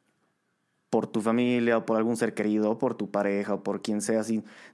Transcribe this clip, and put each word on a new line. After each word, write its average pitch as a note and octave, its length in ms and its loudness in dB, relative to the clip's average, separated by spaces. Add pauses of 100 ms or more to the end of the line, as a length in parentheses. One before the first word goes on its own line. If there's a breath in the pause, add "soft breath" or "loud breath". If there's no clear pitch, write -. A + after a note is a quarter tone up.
(920)
por G#2+ 160 2
tu A2+ 140 -2
familia A#2 580 2
o - 80 -6
por A2+ 100 2
algún A2+ 200 0
ser A2+ 180 -2
querido, G#2+ 380 2
o A#2 60 -4
por A#2+ 180 0
tu G2 160 -6
pareja, G2+ 420 0
o G2 80 -4
por G2+ 200 -4
quien G#2 180 -2
sea, A2+ 200 0
así, A2 220 -2 (320 loud breath)